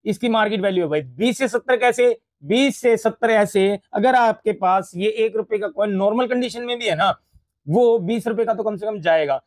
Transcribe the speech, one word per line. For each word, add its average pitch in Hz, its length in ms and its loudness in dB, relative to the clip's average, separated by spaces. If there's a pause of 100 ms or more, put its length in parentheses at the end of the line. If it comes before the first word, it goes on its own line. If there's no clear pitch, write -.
इसकी 214 240 -2
market 214 320 0
value 185 220 0
है 156 60 -2
भाई। 151 120 0
बीस 143 360 -2
से 262 100 0
सत्तर 240 300 0
कैसे? 240 400 2 (260)
बीस 233 340 2
से 233 200 2
सत्तर 226 320 -2
ऐसे, 202 500 2 (140)
अगर 247 220 2
आपके 175 360 0
पास 190 440 0
ये 196 140 -2
एक 220 260 -2
रुपए 214 220 -4
का 202 100 -4
coin 202 240 -2
normal 214 360 0
condition 240 360 -4
में 240 160 -6
भी 233 60 -6
है 180 100 -2
ना, 185 140 0 (580)
वो 233 320 4
बीस 208 280 -4
रुपए 226 180 -2
का 226 80 0
तो 208 100 -6
कम 214 120 -4
से 202 100 -10
कम 214 140 -6
जाएगा। 156 480 2